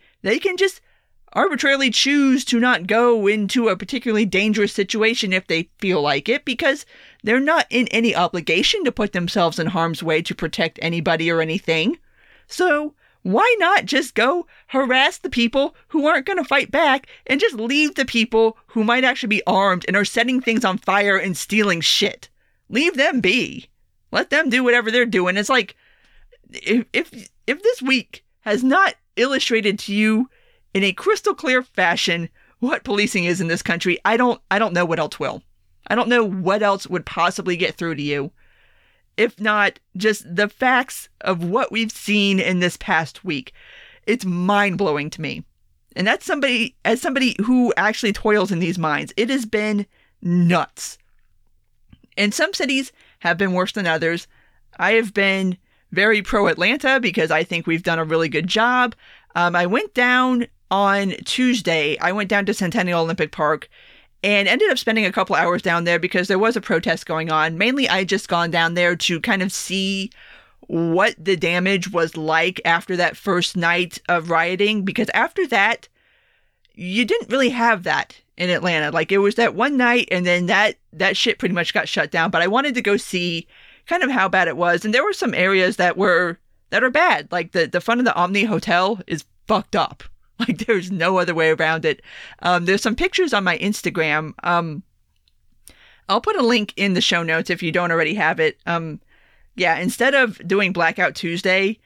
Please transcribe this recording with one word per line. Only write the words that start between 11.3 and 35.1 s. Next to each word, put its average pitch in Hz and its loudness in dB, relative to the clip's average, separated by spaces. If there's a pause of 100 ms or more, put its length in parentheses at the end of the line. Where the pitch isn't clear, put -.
or 165 2
anything. 165 -2 (500)
So 311 0 (280)
why 381 2
not 349 2
just 262 -2
go 269 0 (180)
harass 262 0
the 294 -8
people 247 0 (100)
who 294 0
aren't 302 0
gonna 370 -2
fight 277 0
back 277 2 (220)
and - 0
just 392 0
leave 277 0
the 269 0
people 226 0
who 226 -2
might 240 2
actually 254 0
be 208 -2
armed 185 2
and 196 0
are 202 2
setting 240 0
things 233 -2
on 185 0
fire 202 0
and 185 -2
stealing 202 0
shit? - -2 (400)
Leave 311 0
them 269 0
be. 185 -2 (440)
Let - -4
them 294 0
do 254 2
whatever 240 2
they're 240 2
doing. 185 0
It's 208 -2
like, 247 0 (760)
if, 226 -2
if, - -6 (160)
if 349 -4
this 466 0
week 254 -2 (160)
has 214 -2
not 330 2 (220)
illustrated 226 0
to 202 -8
you 220 2 (440)
in 196 0
a 190 0
crystal 403 -2
clear 254 0
fashion 175 -2 (300)
what 262 -2
policing 208 0
is 175 0
in 165 -4
this 165 -4
country, 175 -2
I 220 2
don't, 247 2 (100)
I 196 2
don't 214 0
know 175 2
what 165 -2
else 151 -4